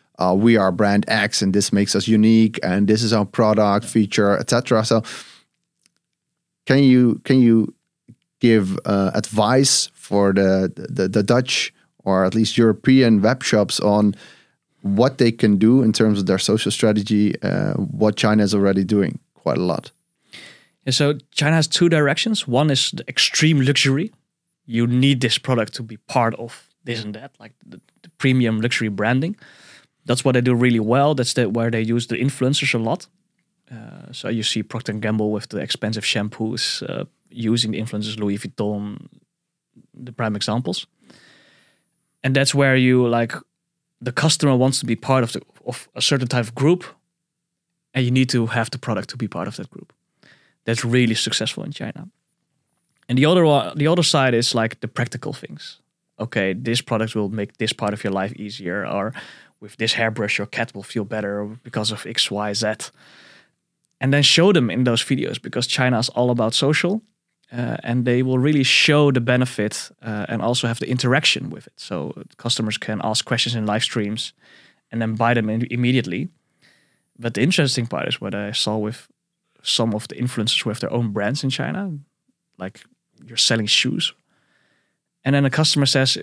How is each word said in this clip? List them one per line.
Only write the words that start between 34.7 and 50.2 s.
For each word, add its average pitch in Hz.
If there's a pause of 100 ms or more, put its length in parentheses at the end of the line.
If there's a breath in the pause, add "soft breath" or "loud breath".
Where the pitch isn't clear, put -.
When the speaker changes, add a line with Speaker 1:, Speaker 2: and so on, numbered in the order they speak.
Speaker 2:
and 107
Gamble 110
with 107
the 104
expensive 107
shampoos, -
uh, - (260)
using 110
the 78
influencers, 110
Louis 104
Vuitton, 104 (840)
the 123
prime 110
examples. 120 (1400 soft breath)
And 131
that's 135
where 139
you, 127
like, 117 (640)
the 123
customer 147
wants 131
to 127
be 117
part 131
of 113
the, - (240)
of -
a 123
certain 127
type 123
of 117
group, 165 (1080)
and 131
you 123
need 127
to 117
have 113
the 127
product -
to -
be 113
part 87
of -
that -
group. - (720 soft breath)